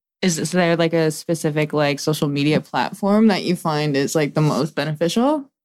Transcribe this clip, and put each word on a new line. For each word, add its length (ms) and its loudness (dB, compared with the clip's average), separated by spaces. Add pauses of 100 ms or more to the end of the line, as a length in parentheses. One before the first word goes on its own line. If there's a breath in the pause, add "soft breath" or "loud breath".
(220)
Is, 180 0
is 120 -4
there, 240 2
like, 180 0
a 180 2
specific, 600 -2
like, 280 0
social 280 -2
media 320 0
platform 680 0
that 160 2
you 120 0
find 400 -2
is, 200 0
like, 180 0
the 80 0
most 340 0
beneficial? 720 0 (160)